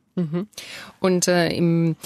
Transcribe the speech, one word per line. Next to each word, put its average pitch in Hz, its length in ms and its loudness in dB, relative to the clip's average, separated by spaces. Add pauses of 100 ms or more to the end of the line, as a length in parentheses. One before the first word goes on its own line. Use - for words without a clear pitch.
(160)
Mhm. 175 320 -4 (500)
Und, 180 300 2
äh, 175 220 2
im, 165 440 2 (120)